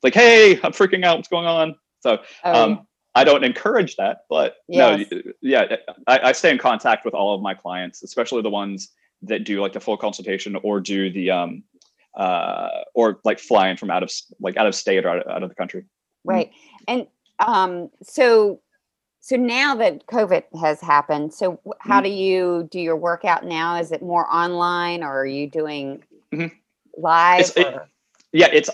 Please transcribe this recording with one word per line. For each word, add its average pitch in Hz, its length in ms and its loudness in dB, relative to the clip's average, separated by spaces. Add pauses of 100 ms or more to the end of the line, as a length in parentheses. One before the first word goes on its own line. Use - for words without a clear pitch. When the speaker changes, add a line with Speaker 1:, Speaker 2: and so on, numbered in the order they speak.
Speaker 1:
like, 131 120 2
"Hey, 226 380 8 (100)
I'm 180 100 -2
freaking 190 320 0
out. 170 140 2
What's - 100 -14
going 170 180 -2
on?" 160 300 0 (240)
So, 110 180 0 (260)
Speaker 2:
Oh, 170 200 4
Speaker 1:
um, 107 60 2
Speaker 2:
yeah. 107 60 -2 (380)
Speaker 1:
I 131 100 6
don't 143 180 6
encourage 190 540 -2
that, 98 220 -4 (120)
but 143 260 -2 (120)
no, 135 280 4
Speaker 2:
Yes. 101 140 -6
Speaker 1:
y-, 87 120 -8 (200)
yeah, 127 340 0 (300)
I, 127 220 4
I 135 40 4
stay 165 180 2
in 131 80 0
contact 113 460 0
with 110 100 -6
all 101 200 -2
of 98 80 -8
my 98 120 -6
clients, 90 500 -12
especially 117 380 -4
the 107 80 -4
ones 101 400 -8 (320)
that 104 220 -6
do, 101 160 -4
like, 98 120 -2
the 104 80 -10
full 107 160 -4
consultation 98 640 -8
or 104 160 -2
do 95 320 -4
the, 90 200 -4
um, 87 340 -4 (520)
uh, 90 520 -4 (260)
or, 113 300 0
like, 110 160 -2
fly 98 300 2
in 90 60 -6
from 101 140 -10
out 90 140 -2
of 92 40 -8
s-, - 320 -14
like, 92 160 -6
out 107 100 2
of 98 80 0
state 95 300 0
or 90 40 -2
out, 87 200 -4
out 92 140 -8
of 92 60 -10
the - 80 -18
country. - 260 -10
Mm-hmm. - 480 -14
Speaker 2:
Right. 185 200 -2 (360)
And, 247 200 -4 (340)
um, 185 500 0 (120)
so, 226 580 2 (600)
so - 140 -4
now 254 420 0
that 202 300 -2
covid 202 380 0 (160)
has 156 200 0
happened, 151 540 0
so 185 180 -4 (120)
w-, 208 160 -16
how 202 160 0
Speaker 1:
Mm-hmm. 196 80 4
Speaker 2:
do 196 60 -4
you 185 600 -2
do 185 100 -10
your 165 160 -2
workout 170 480 -2
now? 170 320 -4
Is 165 140 -6
it 165 120 -6
more 175 300 -2
online, 175 720 -2
or 135 200 -6
are 135 40 -4
you 139 220 -6
doing 147 560 -8 (280)
Speaker 1:
Mm-hmm. 165 220 -8 (480)
Speaker 2:
live 170 380 4
Speaker 1:
It's, - 160 0
it, 175 100 4
Speaker 2:
or? 135 220 -12 (440)
Speaker 1:
yeah, 160 200 6
it's 147 220 4